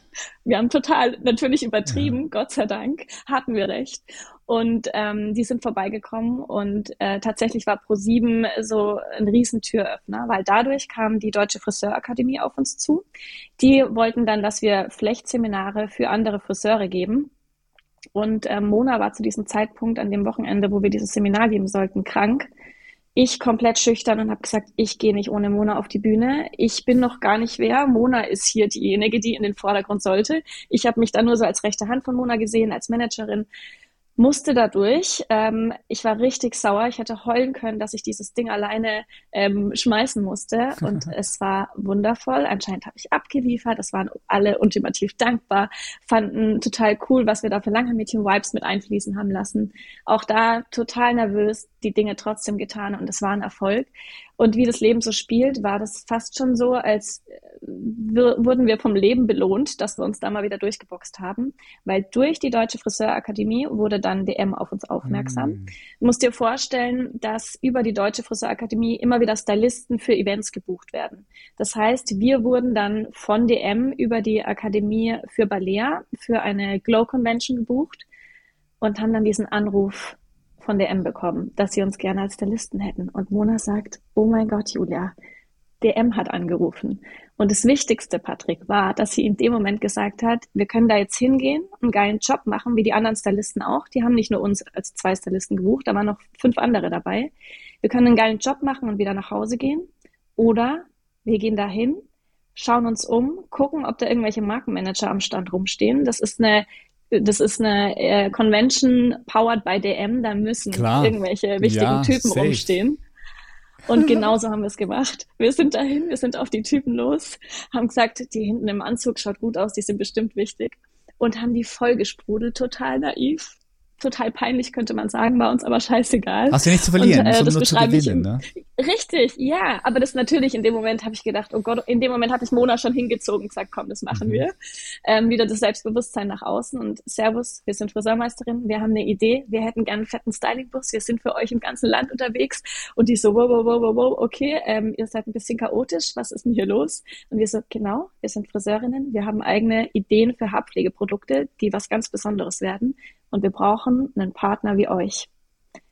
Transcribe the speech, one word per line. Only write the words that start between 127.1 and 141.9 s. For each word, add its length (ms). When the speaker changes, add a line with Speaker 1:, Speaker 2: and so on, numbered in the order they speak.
Speaker 1:
Und, 60
äh, 20
Speaker 2:
hast 100
du 60
Speaker 1:
das 80
Speaker 2:
nur 100
zu 120
Speaker 1:
beschreibe 200
ich 120
Speaker 2:
gewinnen, 180
Speaker 1:
im 60
Speaker 2:
ne? 80
Speaker 1:
Richtig, 600
ja. 460
Aber 180
das 140
natürlich, 380
in 100
dem 100
Moment 320
habe 100
ich 80
gedacht, 300
"Oh 80
Gott", 260
in 140
dem 100
Moment 220
hat 80
mich 100
Mona 260
schon 140
hingezogen 520
und 40
gesagt, 240
"Komm, 160
das 140
machen 260
Speaker 2:
Mhm. 60
Speaker 1:
wir." 200
Ähm, 240
wieder 160
das 140
Selbstbewusstsein 680
nach 140
außen 360
und 280
"Servus, 580
wir 100
sind 200
Friseurmeisterin, 720
wir 140
haben 100
eine 140
Idee, 420
wir 140
hätten 240
gern 140
einen 80
fetten 260
Stylingbus, 580
wir 80
sind 220
für 140
euch 180
im 80
ganzen 260
Land 240